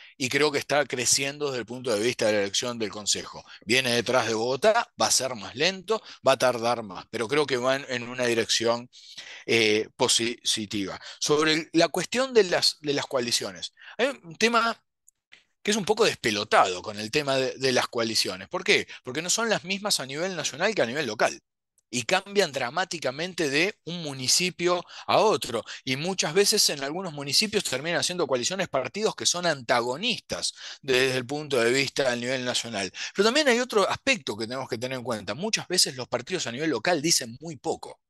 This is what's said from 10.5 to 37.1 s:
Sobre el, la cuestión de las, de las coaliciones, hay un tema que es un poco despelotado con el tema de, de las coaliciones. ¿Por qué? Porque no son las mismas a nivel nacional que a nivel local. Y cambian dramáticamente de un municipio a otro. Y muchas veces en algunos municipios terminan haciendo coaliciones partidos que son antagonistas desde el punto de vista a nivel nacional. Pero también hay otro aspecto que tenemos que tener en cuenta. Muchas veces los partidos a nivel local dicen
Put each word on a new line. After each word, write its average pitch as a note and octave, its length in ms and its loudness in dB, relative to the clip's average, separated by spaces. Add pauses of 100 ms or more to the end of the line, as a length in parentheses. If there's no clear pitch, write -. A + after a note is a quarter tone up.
Sobre D#3 320 2
el, D#3 220 -2
la E3 140 6
cuestión A#3+ 440 -2
de A3 120 8
las, E3 360 0
de D3 140 -2
las C3+ 120 -2
coaliciones, A#2+ 680 -4 (240)
hay A3+ 80 2
un F3 300 -8
tema A3+ 460 2 (800)
que G#3 100 0
es A#3 40 0
un G#3 80 -2
poco G#3+ 220 4
despelotado G#2 760 2
con G#2 180 -10
el G#2+ 120 -8
tema C#3 260 0
de, C3 220 0
de C3 140 2
las A#2+ 140 4
coaliciones. G#2+ 640 -2
¿Por F3+ 160 -6
qué? D#3 240 2 (160)
Porque B2+ 160 -6
no F3 80 -4
son A3+ 220 0
las F#3 140 0
mismas G3 360 -2
a C3 60 -8
nivel E3 280 -4
nacional E3 400 -2
que F3+ 60 2
a B2+ 60 4
nivel C3+ 200 -2
local. A#2+ 320 0 (500)
Y B2 140 -2
cambian F#3+ 480 0
dramáticamente D#3 1000 -4
de D3+ 360 0
un F3 180 -8
municipio E3+ 840 0 (220)
a A#2+ 120 4
otro. C3+ 460 2 (200)
Y C3+ 100 -2
muchas E3 400 -2
veces G3+ 360 4
en C#3+ 120 -6
algunos E3 300 -6
municipios D3 500 0
terminan D3 380 -2
haciendo F3 260 -2
coaliciones C3+ 400 0
partidos E3+ 480 -2
que A2+ 100 -4
son F3 220 2
antagonistas C3 1080 0 (300)
desde C3 340 4
el B2+ 100 -4
punto C#3+ 340 -2
de A#2 100 4
vista C3+ 400 2
a A#2+ 60 0
nivel B2+ 280 -4
nacional. A2+ 480 -4 (220)
Pero G3 120 4
también D4 200 2
hay A#3+ 140 4
otro A3 280 2
aspecto D3 480 -2
que A2 120 -6
tenemos B2+ 200 -8
que A#2+ 100 -2
tener B2+ 200 -4
en A#2+ 60 -10
cuenta. G#2 300 -4
Muchas F3+ 340 -4
veces F3+ 260 0
los B2+ 140 -8
partidos C#3+ 400 -4
a A#2 40 -6
nivel D3+ 180 -2
local D3 300 2
dicen C3+ 380 0